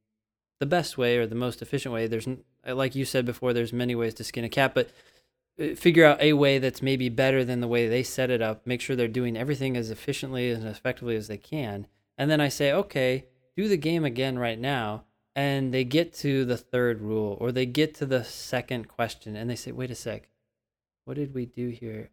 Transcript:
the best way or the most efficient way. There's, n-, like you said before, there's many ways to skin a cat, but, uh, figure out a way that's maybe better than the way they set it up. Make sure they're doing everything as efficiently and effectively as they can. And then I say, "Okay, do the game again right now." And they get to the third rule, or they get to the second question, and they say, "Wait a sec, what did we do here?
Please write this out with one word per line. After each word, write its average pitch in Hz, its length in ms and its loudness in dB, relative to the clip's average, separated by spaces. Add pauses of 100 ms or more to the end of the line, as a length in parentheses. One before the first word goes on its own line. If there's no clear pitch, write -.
(600)
the 139 60 0
best 160 300 0
way 120 200 4
or 117 100 2
the 110 80 -6
most 120 280 -4
efficient 135 300 -4
way. 113 140 0
There's, 113 220 -4
n-, 127 160 -6 (200)
like 127 300 -2
you 135 100 -2
said 127 200 0
before, 123 280 -2
there's 117 200 0
many 123 240 0
ways 113 180 0
to 117 100 -12
skin 117 200 -6
a 113 40 -4
cat, 135 260 2
but, 123 160 2 (680)
uh, 156 160 -4
figure 165 300 8
out 147 160 8
a 151 140 6
way 139 240 4
that's 127 240 -2
maybe 131 260 0
better 131 360 2
than 123 160 -2
the 120 60 -2
way 117 220 2
they 120 140 2
set 127 280 -2
it 117 120 2
up. 110 240 -4
Make 123 140 -2
sure - 140 -4
they're 120 140 2
doing 120 280 -2
everything 131 400 -2
as 113 140 -4
efficiently 127 600 -4
and 113 160 -4
effectively 120 500 -4
as 107 120 -6
they 104 100 -10
can. 104 480 -6 (320)
And 139 120 0
then 156 100 4
I 143 80 2
say, 139 220 0
"Okay, 135 560 0 (300)
do 208 120 0
the 196 80 4
game 160 280 0
again 127 340 -2
right 117 200 -2
now." 117 460 -2 (300)
And 139 380 0
they 131 120 2
get 160 320 0
to 135 280 2
the 120 140 0
third 120 420 0
rule, 107 400 -2
or 117 100 -2
they 127 160 0
get 151 300 0
to 143 100 -4
the 131 180 0
second 123 640 -6
question, - 460 -6
and 110 140 -6
they 120 80 -4
say, 120 160 -12
"Wait 127 180 -8
a 117 40 -10
sec, 107 340 -10 (760)
what 135 100 -12
did 139 200 -6
we 123 120 -4
do 123 220 -6
here? 113 440 -10